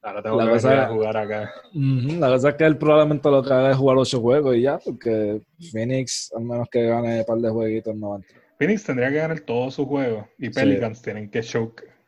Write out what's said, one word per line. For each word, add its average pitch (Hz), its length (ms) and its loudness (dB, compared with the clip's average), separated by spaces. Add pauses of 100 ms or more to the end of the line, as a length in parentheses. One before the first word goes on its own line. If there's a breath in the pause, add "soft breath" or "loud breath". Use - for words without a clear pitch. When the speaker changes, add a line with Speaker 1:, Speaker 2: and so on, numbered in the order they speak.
Speaker 1:
ahora 101 220 -10
tengo 110 140 -2
Speaker 2:
La 113 80 2
Speaker 1:
que 113 60 2
Speaker 2:
cosa 117 180 2
Speaker 1:
venir 135 140 4
a 117 60 -2
jugar 110 280 -2
acá. 107 340 -6 (220)
Speaker 2:
Ujú, 135 460 -2
la 143 100 2
cosa 131 200 4
es 143 60 -2
que 160 100 0
él 156 120 4
probablemente 151 520 4
lo 135 140 6
que 135 100 0
haga 131 180 4
es 131 60 4
jugar 131 200 4
ocho 127 240 0
juegos 127 340 4
y 117 60 4
ya, 143 160 0
porque 110 640 -4 (300)
Phoenix, 123 640 -6
al 113 100 -8
menos 120 240 -6
que 117 160 0
gane 117 340 0
un 110 60 -2
par 113 120 -2
de 117 120 0
jueguitos, 110 460 -4
no 104 140 -8
va 101 60 -8
a 98 40 -14
entrar. - 220 -20 (160)
Speaker 1:
Phoenix 190 280 0
tendría 127 240 -2
que 143 80 -2
ganar 160 240 -4
todos 123 320 -4
sus 147 140 -4
juegos 123 380 -4 (120)
y - 80 -10
Speaker 2:
Sí. 113 80 -6
Speaker 1:
Pelicans 110 480 0
tienen 107 280 -10
que 117 120 -4
choke. 113 420 -6 (240)